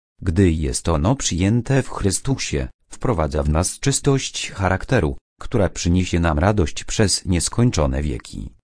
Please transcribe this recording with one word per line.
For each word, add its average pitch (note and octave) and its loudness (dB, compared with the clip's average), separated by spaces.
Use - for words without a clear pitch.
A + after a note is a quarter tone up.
Gdy F#2 4
jest D2+ -2
ono E2+ 2
przyjęte A#2 0
w - -10
Chrystusie, F#2+ -2
wprowadza D2+ -2
w D2 0
nas D#2+ 0
czystość - -2
charakteru, F#2 0
która G2 0
przyniesie F2 0
nam D#2+ 2
radość G2+ 2
przez - 0
nieskończone E2 0
wieki. G#1+ -6